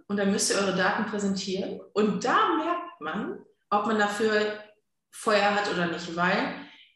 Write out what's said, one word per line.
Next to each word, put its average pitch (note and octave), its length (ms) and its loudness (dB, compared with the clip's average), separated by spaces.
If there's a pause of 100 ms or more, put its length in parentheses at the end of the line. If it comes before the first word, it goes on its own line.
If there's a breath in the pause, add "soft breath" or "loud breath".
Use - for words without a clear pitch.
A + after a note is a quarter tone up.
und G3+ 80 -2
dann G3 160 2
müsst - 180 0
ihr F#3 80 2
eure G3 180 0
Daten G#3 300 0
präsentieren. G3 760 -4 (140)
Und G#3 300 2
da F4 320 4
merkt E4+ 440 -4
man, G#3 380 -6 (320)
ob G#3 160 2
man A3 120 0
dafür G#3+ 600 2 (520)
Feuer G3+ 440 2
hat G3 180 0
oder F3 140 0
nicht, E3 300 -6
weil F#3+ 380 0 (420 loud breath)